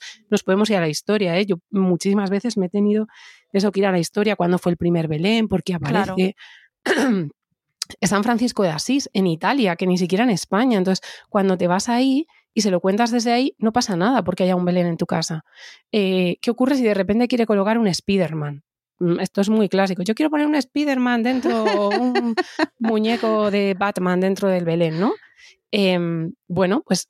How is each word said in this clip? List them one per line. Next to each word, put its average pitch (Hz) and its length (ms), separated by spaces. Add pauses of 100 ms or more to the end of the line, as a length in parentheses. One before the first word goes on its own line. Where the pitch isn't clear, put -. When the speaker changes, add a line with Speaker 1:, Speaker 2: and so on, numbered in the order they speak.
(300)
Speaker 1:
Nos 208 140
podemos 208 260
ir 202 60
a 180 40
la 160 80
historia, 175 480
¿eh? 202 100
Yo 185 100 (140)
muchísimas 196 600
veces 202 260
me 185 100
he 175 40
tenido 208 360 (460)
eso 202 200
que 190 80
ir 202 60
a 190 60
la 180 60
historia, 208 380
cuándo 180 220
fue 180 140
el 170 60
primer 170 300
Belén, 208 400
por 185 160
qué 180 140
Speaker 2:
Claro. 190 360
Speaker 1:
aparece. 185 220 (480)
<clears throat> 233 480 (680)
Es 190 80
San 202 120
Francisco 226 400
de 185 60
Asís, 247 460
en 190 120
Italia, 185 500
que 190 100
ni 180 100
siquiera 185 260
en 254 60
España. 214 480
Entonces, 185 260 (280)
cuando 190 260
te 180 120
vas 190 200
ahí 262 380 (260)
y 226 80
se 208 100
lo 180 100
cuentas 208 300
desde 233 220
ahí, 254 240
no 220 160
pasa 220 240
nada 208 280
porque 180 200
haya 180 120
un 180 100
Belén 175 200
en 165 120
tu 170 80
casa. 165 360 (480)
Eh, 185 520
¿qué 240 80
ocurre 254 260
si 254 60
de 214 100
repente 208 360
quiere 233 180
colocar 214 320
un 208 140
Spiderman? 156 680 (360)
Mm, 170 220
esto 185 200
es 196 80
muy 214 220
clásico. 190 320
"Yo 214 120
quiero 302 140
poner 294 180
un 302 140
Spiderman 254 640
dentro, 240 420
o 208 340
un 240 380
Speaker 2:
<laughs> - 420
Speaker 1:
muñeco 220 720
de 196 280
Batman 185 420
dentro 190 280
del 180 180
Belén", 165 340
¿no? 262 140 (560)
Em, 175 640 (120)
bueno, 190 400
pues - 240